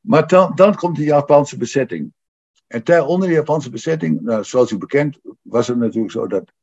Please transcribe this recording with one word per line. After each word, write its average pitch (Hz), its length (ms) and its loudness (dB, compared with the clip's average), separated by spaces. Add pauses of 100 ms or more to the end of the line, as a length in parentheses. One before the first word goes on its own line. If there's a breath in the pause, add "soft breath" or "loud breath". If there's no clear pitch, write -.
maar 156 260 2
dan, 185 280 4
dan 190 200 6
komt 175 220 -4
de 147 80 -2
Japanse 143 520 2
bezetting. 117 560 -4 (540)
En 117 160 -8
ter-, 165 240 2
onder 180 220 0
de 170 60 2
Japanse 147 360 -2
bezetting, 156 500 -4
nou, 110 240 -4
zoals 123 260 0
u 107 80 -6
bekend, 143 400 -2 (240)
was 117 240 -2
het 123 100 -2
natuurlijk 113 360 -2
zo 113 140 -6
dat 92 260 -6 (100)